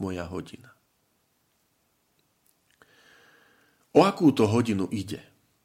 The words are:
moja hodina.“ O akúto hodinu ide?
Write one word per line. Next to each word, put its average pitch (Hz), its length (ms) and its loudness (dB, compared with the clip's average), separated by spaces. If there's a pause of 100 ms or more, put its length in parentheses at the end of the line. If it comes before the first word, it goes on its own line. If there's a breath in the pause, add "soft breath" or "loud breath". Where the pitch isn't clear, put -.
moja 90 240 -6
hodina.“ - 480 -14 (3250 soft breath)
O 156 80 8
akúto 156 420 2
hodinu 107 460 -2
ide? - 320 -10 (420)